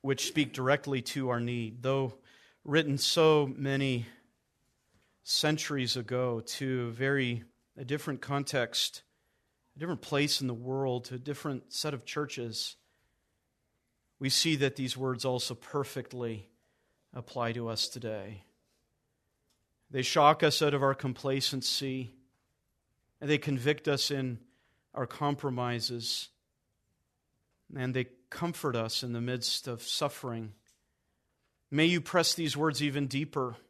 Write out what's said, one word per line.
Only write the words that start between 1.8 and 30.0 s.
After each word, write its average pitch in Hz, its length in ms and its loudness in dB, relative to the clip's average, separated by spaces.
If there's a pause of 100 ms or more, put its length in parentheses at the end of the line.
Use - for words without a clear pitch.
Though 135 320 0 (500)
written 147 340 2
so 151 580 6
many 135 500 0 (1160)
centuries 147 720 0
ago 123 420 -2
to 127 480 -2
a 117 60 -6
very, 127 500 0 (340)
a 139 80 -12
different 143 360 -4
context, 139 840 -2 (720)
a 139 60 -16
different 165 220 -4
place 143 380 2
in 135 60 -2
the 123 80 -2
world, 127 520 -2
to 127 100 -10
a - 20 -8
different 139 540 -6
set 151 200 -4
of 127 120 -8
churches, 123 720 -6 (1400)
we 135 80 0
see 160 260 4
that 135 220 2
these 127 200 -2
words 127 280 -2
also 127 320 0
perfectly 123 920 -6 (640)
apply 120 420 -4
to 120 120 -4
us 113 220 -2
today. 107 560 -8 (1500)
They 131 120 -2
shock 156 420 8
us 151 180 4
out 147 120 4
of 135 100 2
our 135 100 4
complacency, 131 1160 -2 (1080)
and 143 80 -6
they 151 80 6
convict 143 500 0
us 139 240 2
in 131 280 -2 (560)
our 131 120 -2
compromises, 123 1200 -2 (1500)
and 127 160 -2
they 123 140 0 (240)
comfort 156 460 -2
us 113 260 0
in 120 100 -4
the 117 80 -2
midst 123 480 -2
of 117 140 -6
suffering. 117 680 -4 (1160)